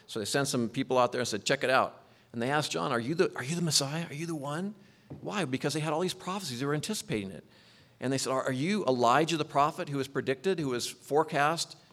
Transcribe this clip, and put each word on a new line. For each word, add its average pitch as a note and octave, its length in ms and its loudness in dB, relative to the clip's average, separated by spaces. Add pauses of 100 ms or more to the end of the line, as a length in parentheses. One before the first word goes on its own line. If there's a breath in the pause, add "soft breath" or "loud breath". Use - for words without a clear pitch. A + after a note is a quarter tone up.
So - 120 -8
they G2+ 80 -4
sent C#3 220 0
some A#2+ 200 0
people C3 300 0
out A#2+ 140 4
there B2+ 80 -2
and A#2 80 -2
said, G#2 160 -4
"Check C#3 200 0
it B2+ 60 2
out." A#2+ 320 2 (300 soft breath)
And A#2 100 -4
they B2+ 80 0
asked D3 220 0
John, E3 200 -2
"Are A#2+ 80 0
you C3 140 -2
the, E3 220 2
are B2 80 -6
you D#3+ 120 -2
the E3+ 60 -2
Messiah? D3+ 480 0
Are C#3 40 -10
you D#3+ 120 -6
the E3+ 80 -4
one?" D#3 400 -6 (480 soft breath)
Why? F3 240 -2
Because C3+ 260 -2
they D#3 80 -2
had D#3 140 0
all D#3+ 60 0
these F3+ 140 -2
prophecies. F3+ 460 -6
They C#3 60 -2
were D3 80 0
anticipating C3+ 560 -4
it. D2 140 -14 (560 soft breath)
And B2+ 120 -2
they C3+ 60 0
said, B2+ 140 -2
"Are, C3 100 0
are C3+ 100 0
you F3 340 0
Elijah C3 520 6
the D3 80 -2
prophet D3+ 420 0
who C#3+ 80 -4
was C3+ 120 -2
predicted, C3+ 500 -2
who D3 100 -2
was A#2+ 180 -2
forecast D#3 920 0 (160 soft breath)